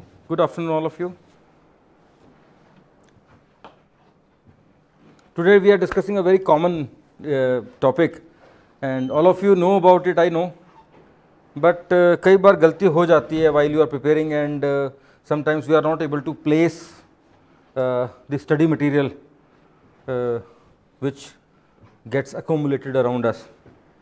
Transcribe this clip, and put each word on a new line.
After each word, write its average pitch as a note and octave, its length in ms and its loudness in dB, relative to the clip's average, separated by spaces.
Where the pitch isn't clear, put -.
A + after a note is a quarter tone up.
Good E3 120 -4
afternoon E3 340 -4
all D#3 140 -4
of D#3 120 -20
you। F3+ 80 -8
Today F#3+ 220 4
we G3+ 140 4
are G3+ 40 2
discussing F#3+ 400 -4
a F#3+ 100 -2
very F#3 120 4
common, E3 500 0
uh, C3 400 -2
topic C3+ 380 0
and C3 300 -6
all D#3+ 200 2
of F3+ 120 -2
you G3+ 120 4
know F3+ 260 2
about F3+ 260 4
it, F3 160 2
I F3 60 2
know। E3 160 -4
But, F3 420 -2
uh, F3 260 4
कई F#3+ 220 6
बार G3 180 6
गलती D#3+ 220 4
हो F3 160 2
जाती D#3 280 0
है D#3+ 120 2
while D3 240 0
you D#3 100 4
are D3 60 -8
preparing D3+ 480 -2
and, D3 300 -6
uh, C#3 200 -4
sometimes D3+ 400 -4
we D#3 100 4
are D3 100 -2
not D#3+ 180 -4
able C#3+ 220 -6
to D3+ 40 -6
place, D#3+ 340 0
uh, B2+ 320 -4
the C#3 140 -4
study D#3 280 0
material, C#3 380 -2
uh, B2 320 -6
which C3+ 220 -10
gets C3+ 200 -6
accumulated C#3 640 -6
around B2 340 -2
us। A2 80 -4